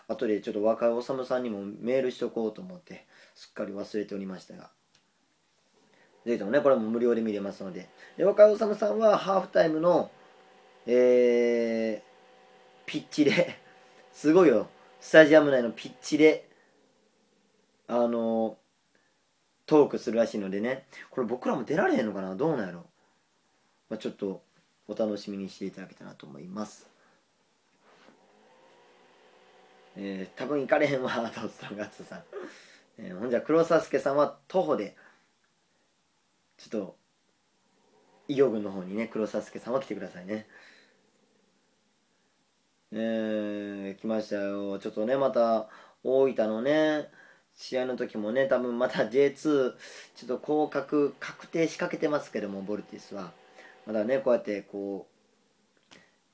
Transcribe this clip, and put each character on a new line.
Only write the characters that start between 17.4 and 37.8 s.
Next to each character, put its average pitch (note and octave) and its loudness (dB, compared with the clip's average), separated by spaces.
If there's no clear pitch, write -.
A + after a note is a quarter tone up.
あ A#2+ 2
の、 A2+ 0
ト D3 8
ー C#3 -4
ク A2 -6
す A2+ -6
る A2 0
ら A#2 4
し - -8
い A2 -2
の F#2+ -6
で G2 -2
ね。 B2+ -6
こ - -4
れ G#3+ -2
僕 A3+ -4
ら A3+ 0
も B2 -6
出 C#3+ -4
ら - 2
れ F4 2
へ C3+ 0
ん A2+ -2
の G#2+ -4
か G2 -6
な？ F#2+ -6
ど D3 0
う D3 -2
な A2 -4
ん - -8
や F2 -10
ろ？ F2 -16
ま A2 -8
あ、 - -10
ち - -8
ょ - -6
っ - -14
と、 F#2+ -8
お G#2 -10
楽 G#2+ -2
し G2+ -10
み G2 -8
に G2 -8
し - -18
て G2+ -10
い F#2+ -6
た F#2+ -18
だ F#2+ -14
け - -20
た - -20
ら F#2+ -18
と - -20
思 C#2+ -18
い D#2 -16
ま G#2+ -8
す。 - -20
え F#2+ -8
ー、 - -20
多 B2+ -8
分 C#3+ -2
行 B2+ -4
か D3+ 2
れ D3 2
へ C#3 0
ん B2 -2
わ、 B2+ -2
<laughs> G#2 -12
ト - -12
ー G#2+ -8
ス - -14
ト - -12
ガ G#2 -8
ッ - -16
ツ - -20
さ F#2+ -16
ん。 F#2 -18
え F#2+ -14
ー、 F#2 -12
ほ G#2 -8
ん B2+ -2
じ A#2+ 0
ゃ、 A2+ 2
黒 D#3+ 2
サ E3 4
ス - -8
ケ C#3+ 0
さ C#3 -2
ん C#3+ 0
は D3 0
徒 F#3 0
歩 D3+ 0
で、 G2+ -8
ち - -20
ょ - -
っ - -18
と、 G2 -8